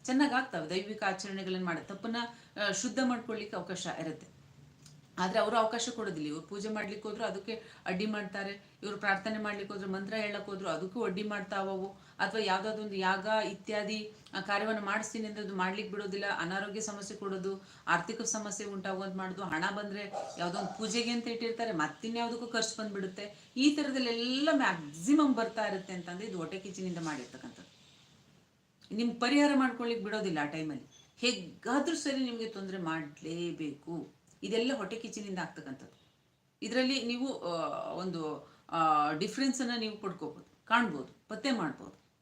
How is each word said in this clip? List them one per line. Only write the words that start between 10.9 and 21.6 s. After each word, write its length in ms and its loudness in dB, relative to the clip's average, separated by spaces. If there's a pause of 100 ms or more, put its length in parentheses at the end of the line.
ಅಡ್ಡಿ 200 0
ಮಾಡ್ತಾವವು, 640 -2 (320)
ಅಥವಾ 220 0
ಯಾವ್ದಾದ್ರು 420 2
ಒಂದು 120 -4
ಯಾಗ 320 2 (240)
ಇತ್ಯಾದಿ, 600 -2 (220)
ಆ, 80 -2
ಕಾರ್ಯವನ್ನ 380 2
ಮಾಡಿಸ್ತೀನಿ 480 -2
ಅಂದ್ರೆ 180 -6
ಅದು 100 -4
ಮಾಡ್ಲಿಕ್ಕೆ 380 0
ಬಿಡೋದಿಲ್ಲ, 320 -2 (140)
ಅನಾರೋಗ್ಯ 420 -2
ಸಮಸ್ಯೆ 360 -6
ಕೊಡೋದು, 500 -4 (200)
ಆರ್ಥಿಕ 340 0
ಸಮಸ್ಯೆ 460 -4
ಉಂಟಾಗೋದ್ 480 -4
ಮಾಡೋದು, 280 -4
ಹಣ 200 -2 (120)
ಬಂದ್ರೆ 360 -6 (260)
ಯಾವ್ದೋ 220 0
ಒಂದು 180 -4
ಪೂಜೆಗೆ 340 0
ಅಂತ 160 0
ಇಟ್ಟಿರ್ತಾರೆ, 440 -2